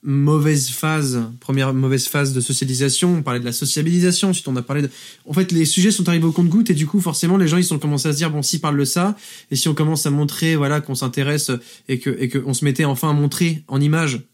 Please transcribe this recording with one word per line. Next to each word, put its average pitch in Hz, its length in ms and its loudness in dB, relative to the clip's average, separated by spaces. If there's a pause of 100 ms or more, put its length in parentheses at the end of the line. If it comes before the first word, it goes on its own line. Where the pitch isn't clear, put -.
mauvaises 147 640 2
phases, 139 540 -2 (160)
première 135 340 -2
mauvaise 131 340 0
phase 143 260 -2
de 127 80 -2
socialisation. 135 760 0
On 151 60 -2
parlait 123 160 -4
de 120 60 -6
la 117 80 -4
sociabilisation, 175 760 0
ensuite 180 180 -2
on 131 80 -2
a 123 60 -2
parlé 139 220 -4
de... 139 60 -2 (360)
En 151 80 -8
fait, 180 180 2
les 160 140 4
sujets 185 260 2
sont 185 180 0
arrivés 170 160 2
au 165 60 4
compte-gouttes 175 380 2
et 185 40 4
du 151 140 2
coup, 202 120 0
forcément, 175 380 0
les 180 100 4
gens, 160 100 2
ils 180 60 4
sont 165 160 -2
commencé 147 300 -2
à - 40 2
se 139 40 -2
dire, « 160 140 -2
Bon, 147 100 -2
s'ils 147 180 -2
parlent 147 180 0
de 143 80 2
ça, 185 300 0 (340)
et 143 60 -2
si 131 140 0
on 151 40 2
commence 156 320 0
à 151 60 0
montrer, 147 460 0
voilà, 147 240 0
qu'on 139 140 -6
s'intéresse 139 560 -2 (360)
et 131 120 -2
que, 135 200 -2
et 131 100 0
que 135 160 -2
on 139 80 -2
se 147 120 -2
mettait 143 200 2
enfin 143 240 -2
à 147 40 2
montrer 151 540 0
en 135 120 -2
image 147 420 0 (120)